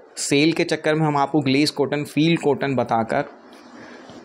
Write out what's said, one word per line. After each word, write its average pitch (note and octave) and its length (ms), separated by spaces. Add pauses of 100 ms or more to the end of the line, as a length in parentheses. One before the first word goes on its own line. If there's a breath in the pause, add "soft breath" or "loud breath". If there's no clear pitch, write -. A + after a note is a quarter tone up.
(200)
sale D3+ 340
के E3+ 120
चक्कर D#3 300
में D#3 120
हम D3 100
आपको C#3+ 240
glaze C3+ 300
cotton, C#3+ 340
फील D#3+ 320
cotton C#3 380
बताकर A#2+ 500 (1000 loud breath)